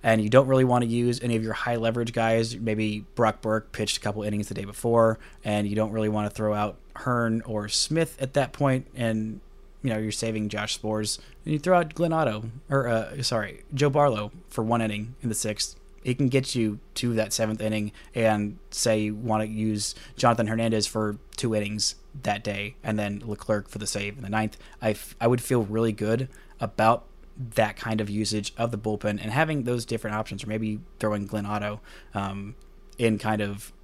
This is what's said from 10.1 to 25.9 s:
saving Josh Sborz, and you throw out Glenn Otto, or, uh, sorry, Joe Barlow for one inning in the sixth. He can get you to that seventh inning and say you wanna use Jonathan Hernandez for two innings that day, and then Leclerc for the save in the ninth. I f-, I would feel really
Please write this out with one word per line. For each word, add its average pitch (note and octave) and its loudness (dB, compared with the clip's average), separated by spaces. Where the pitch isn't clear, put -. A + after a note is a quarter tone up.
saving A2 -2
Josh G#2+ -4
Sborz, G#2+ -2
and D3+ 0
you D3+ 0
throw F3+ 4
out D#3+ 0
Glenn E3 0
Otto, A2+ 0
or, C#3 2
uh, A#2 0
sorry, G#2+ -2
Joe C#3+ 4
Barlow C3+ 4
for A#2 -2
one A#2 2
inning G#2+ -4
in B2+ -2
the G#2+ -2
sixth. - -4
He B2+ 0
can C3+ 2
get C3 2
you G#2+ 0
to A#2+ 0
that G#2+ 2
seventh G#2+ 0
inning G#2+ -2
and G#2+ 2
say A2 2
you G#2+ 0
wanna A2 0
use G#2+ -2
Jonathan A#2 4
Hernandez A2+ 0
for G#2+ -2
two A2+ -2
innings G#2 -2
that G2+ -2
day, G#2 -6
and G#2+ -2
then G2+ -2
Leclerc G#2 -2
for - -10
the G2+ -6
save G2+ -4
in C3 -12
the G2 -8
ninth. A2 0
I A2 2
f-, - -6
I A#2 4
would A#2+ 4
feel A#2+ 0
really A2 0